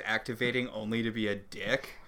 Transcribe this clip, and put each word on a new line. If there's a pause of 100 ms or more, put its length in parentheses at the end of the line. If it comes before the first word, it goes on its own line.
activating
only
to
be
a
dick. (120)